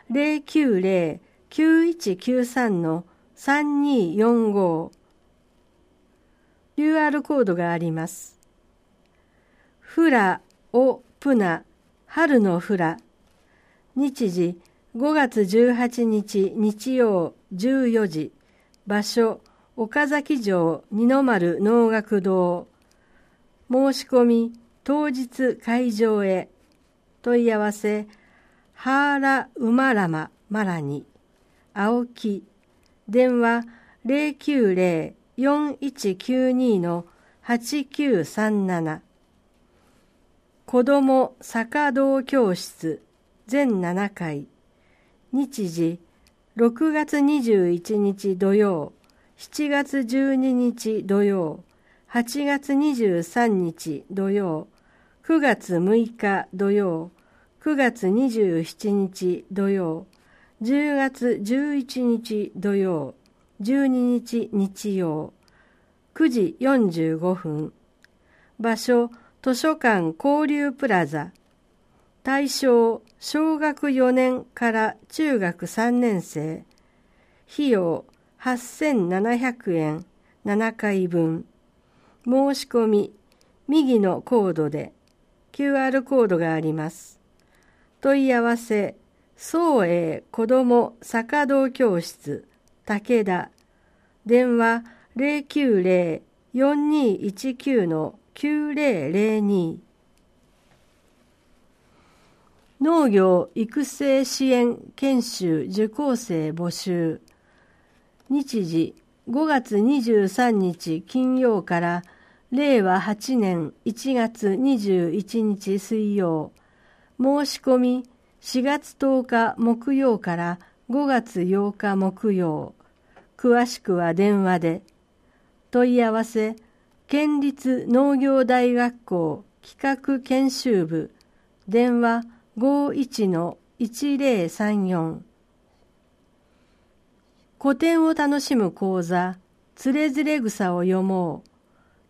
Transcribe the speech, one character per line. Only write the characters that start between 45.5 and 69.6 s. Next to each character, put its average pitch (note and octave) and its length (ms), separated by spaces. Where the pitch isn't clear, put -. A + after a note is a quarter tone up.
時、 E3 280
六 A#3 360
月 D4+ 300
二 D4 180
十 G3+ 320
一 F3 260
日 G3+ 380
土 G3 180
曜、 F#3+ 380
七 - 320
月 C#4+ 340
十 C4+ 320
二 C4 160
日 A#3+ 520
土 G3+ 200
曜、 F3 400
八 A#3+ 380
月 C#4+ 300
二 C#4+ 200
十 G3 280
三 G#3+ 400
日 D#3+ 480
土 G3 200
曜、 F#3 380
九 D#4+ 180
月 G#3 400
六 G3 160
日 G#3+ 480
土 G3 160
曜、 F3+ 400
九 D4+ 140
月 A#3+ 360
二 B3 180
十 F#3+ 340
七 G3+ 300
日 F#3+ 580
土 G3 200
曜、 F3+ 340
十 C#4+ 340
月 C4 480
十 C#4 360
一 B3+ 240
日 A3+ 520
土 G3 220
曜、 E3+ 380
十 C4+ 280
二 B3 340
日 A#3 320
日 G3 440
曜、 D#3+ 360
九 D#4+ 160
時 A#3 320
四 B3 300
十 D#3+ 260
五 F3 180
分。 D#3 380
場 A3+ 160
所、 A#3+ 340
図 C4 140
書 D#4 220